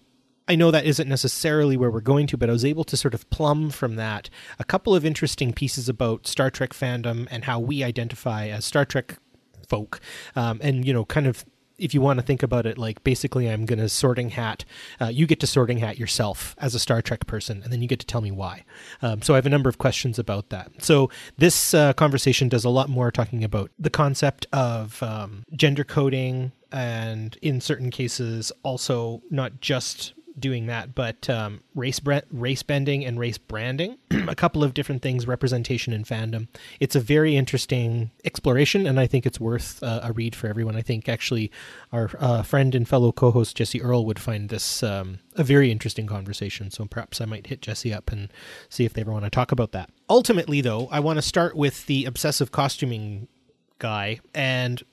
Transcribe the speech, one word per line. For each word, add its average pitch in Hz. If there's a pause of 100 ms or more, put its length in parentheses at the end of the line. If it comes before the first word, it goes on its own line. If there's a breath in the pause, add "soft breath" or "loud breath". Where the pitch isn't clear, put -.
(460)
I 180
know 165
that 156
isn't 151
necessarily 139
where 123
we're 113
going 139
to, 143
but 117
I -
was 117
able 151
to -
sort 127
of -
plumb 151
from 120
that 110 (300 loud breath)
a 127
couple 196
of 160
interesting 147
pieces 127
about 113
Star -
Trek 127
fandom 120
and 123
how 120
we 139
identify 113
as 107
Star 143
Trek - (500)
folk. - (360 loud breath)
Um, 117
and, 131
you 139
know, 113
kind 147
of, - (320)
if 160
you 143
wanna 135
think 131
about 120
it, 110
like, 110
basically 127
I'm 110
gonna 110
sorting 123
hat, 113 (360 loud breath)
uh, 120
you 123
get 156
to 143
sorting 123
hat 110
yourself 107
as 123
a 120
Star 117
Trek -
person, 104
and 120
then 123
you 120
get 120
to -
tell 120
me 101
why. 95 (360 loud breath)
Um, 110
so 151
I -
have 131
a -
number 139
of 120
questions 123
about 101
that. -
So 139 (280 loud breath)
this, -
uh, 147
conversation 139
does 117
a 120
lot 131
more 123
talking 113
about 101
the 151
concept 143
of, 117
um, 107
gender 143
coding, 131 (220)
and 113
in 135
certain 123
cases 113 (140)
also 117
not 131
just - (240)
doing 123
that, 117
but, 117
um, 107 (140)
race 131
bre-, 143 (120)
race 127
bending 139
and 120
race 120
branding, 135
<clears throat> 185
a 165
couple 147
of 139
different 135
things, 127
representation 123
in 107
fandom. 113 (320 loud breath)
It's -
a 139
very 151
interesting 120 (120)
exploration, 143
and 135
I 123
think 127
it's -
worth, 117
uh, 117
a 117
read 113
for -
everyone. 110
I 113
think 113
actually 113 (420 loud breath)
our, 117 (120)
uh, 117
friend 135
and 120
fellow 120
co-host 117
Jesse 117
Earl 120
would 107
find 104
this, -
um, 95 (160)
a 165
very 139
interesting 110
conversation, 101
so -
perhaps -
I 117
might 107
hit 131
Jesse 113
up -
and 101 (360 loud breath)
see -
if 110
they -
ever 107
wanna 104
talk 123
about 120
that. 90 (180)
Ultimately, 175
though, 120
I 147
wanna 151
start 170
with 143
the 135
obsessive 131
costuming 110 (540)
guy 107 (160)
and 127